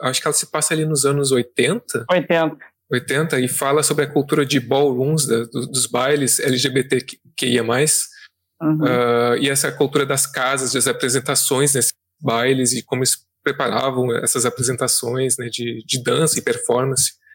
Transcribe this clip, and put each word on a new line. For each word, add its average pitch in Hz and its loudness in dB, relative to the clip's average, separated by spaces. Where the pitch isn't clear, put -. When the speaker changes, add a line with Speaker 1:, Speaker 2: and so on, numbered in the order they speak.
Speaker 1:
acho 131 -2
que - -4
ela 147 2
se - -2
passa 156 -2
ali 156 0
nos 147 0
anos 139 2
oitenta. 123 0
Speaker 2:
Oitenta. 170 2
Speaker 1:
Oitenta, 139 0
e 127 2
fala 147 0
sobre 147 0
a 139 -6
cultura 143 2
de 139 0
ballrooms, 139 2
da, 117 0
do, 127 -6
dos 131 -2
bailes 131 0
L 131 0
G 131 0
B 127 0
T 127 0
Q - -10
I 120 2
A 117 0
mais. 127 0
Speaker 2:
Uhum. 156 2
Speaker 1:
Ah, 120 4
e 139 2
essa 139 0
cultura 139 0
das 135 0
casas, 131 -2
das 127 0
apresentações 131 0
nesses - 0
bailes 123 0
e 117 -6
como 127 -4
eles - -2
preparavam 127 0
essas - -2
apresentações, 127 -2
né, 120 -8
de, 117 -8
de 127 -4
dança 156 0
e 117 -2
performance. 123 -2